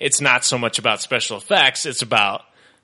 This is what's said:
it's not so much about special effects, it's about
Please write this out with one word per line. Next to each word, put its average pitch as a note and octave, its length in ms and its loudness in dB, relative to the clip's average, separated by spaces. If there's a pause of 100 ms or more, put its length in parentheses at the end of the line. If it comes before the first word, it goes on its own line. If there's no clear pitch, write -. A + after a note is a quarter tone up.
it's C#3 200 0
not B2+ 240 2
so C3 140 0
much A#2 220 -2
about G#2+ 200 0
special A#2 360 -4
effects, C#3 500 2
it's C3 160 -6
about A2 400 0 (420)